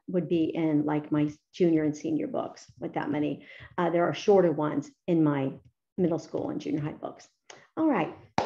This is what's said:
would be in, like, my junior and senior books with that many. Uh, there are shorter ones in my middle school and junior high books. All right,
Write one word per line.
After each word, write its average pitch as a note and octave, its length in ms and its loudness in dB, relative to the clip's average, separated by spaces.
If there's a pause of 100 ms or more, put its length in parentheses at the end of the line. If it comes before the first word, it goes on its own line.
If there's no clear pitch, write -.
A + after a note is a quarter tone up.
would E3+ 220 -2
be E3 160 2 (100)
in, D#3 300 2
like, D3+ 260 -2
my D3 180 2 (240)
junior D#3+ 300 4
and D3 100 0
senior - 340 -4
books - 520 -8
with E3 140 -8
that D3 180 -4
many. D3 340 -4 (320)
Uh, F3 120 0
there E3+ 160 2
are E3+ 80 0
shorter F#3 400 4
ones D3+ 360 -2 (180)
in E3+ 140 4
my C#3 300 2 (460)
middle E3+ 200 2
school - 320 -8
and - 120 -8
junior - 180 -4
high D3+ 140 -6
books. - 340 -14 (480)
All D#4+ 120 0
right, G3+ 280 0 (300)